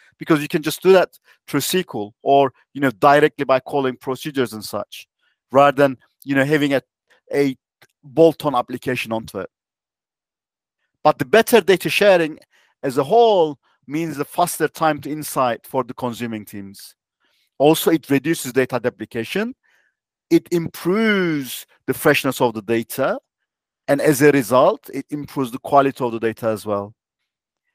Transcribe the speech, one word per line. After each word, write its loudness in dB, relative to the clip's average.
because 0
you -8
can -4
just -8
do 4
that 4
through -4
S -4
Q -2
L -10
or, 2
you -10
know, 0
directly 2
by 2
calling -4
procedures -6
and -14
such, -12
rather 4
than, 0
you -6
know, 2
having 0
a, -2
a 0
bolt-on 2
application -4
onto -8
it. -10
But 2
the -6
better 4
data 0
sharing 2
as -2
a 0
whole 2
means -6
the -8
faster -2
time -2
to -10
insight -4
for -4
the -12
consuming -8
teams. -18
Also, 4
it 0
reduces -2
data 0
duplication. -6
It 2
improves -2
the -2
freshness 0
of 2
the -6
data. -4
And 2
as 2
a 8
result, 2
it -10
improves -8
the -12
quality 0
of -4
the -8
data -4
as -4
well. -6